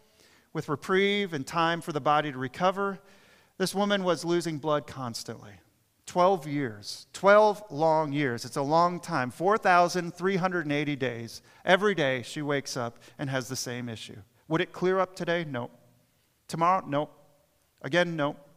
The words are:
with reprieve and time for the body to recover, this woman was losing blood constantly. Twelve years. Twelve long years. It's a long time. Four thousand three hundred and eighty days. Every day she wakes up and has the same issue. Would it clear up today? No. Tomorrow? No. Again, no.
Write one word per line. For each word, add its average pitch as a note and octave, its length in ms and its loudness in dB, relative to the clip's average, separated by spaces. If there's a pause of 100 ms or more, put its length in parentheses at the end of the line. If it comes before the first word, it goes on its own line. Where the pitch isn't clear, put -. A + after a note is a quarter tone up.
(520)
with D#3 160 -6
reprieve G3 640 0
and C3+ 120 -4
time E3+ 340 0
for F3 120 -8
the D3 80 -2
body D3+ 320 2
to B2+ 60 -8
recover, F#3 600 -2 (580)
this F#3 160 -2
woman G3+ 300 0
was E3+ 200 0
losing E3+ 340 -2
blood D3 280 -2
constantly. A#2 680 -10 (540)
Twelve F3+ 400 2
years. C3 680 -6
Twelve G#3 560 6
long D#3 440 2
years. C3 320 -2
It's A#2+ 120 -8
a C#3+ 60 -2
long E3+ 380 2
time. C3 300 -2
Four G3 280 2
thousand F3 560 4
three F#3+ 220 0
hundred F3 300 -2
and D3 60 -2
eighty D3 220 -2
days. A#2+ 480 -6 (220)
Every G3 300 4
day C3 280 0
she D3+ 200 -8
wakes C#3+ 340 -4
up A#2+ 240 -6 (180)
and C#3+ 100 -6
has C3 200 -4
the C3 80 -6
same B2 320 -8
issue. A2+ 300 -12 (300)
Would D#3+ 120 0
it F3+ 120 -4
clear F#3 280 0
up F3+ 160 -2
today? E3+ 280 -2
No. B2 260 -8 (760)
Tomorrow? F3 400 0
No. D3 240 -2 (720)
Again, E3+ 340 0
no. D3 200 -2 (200)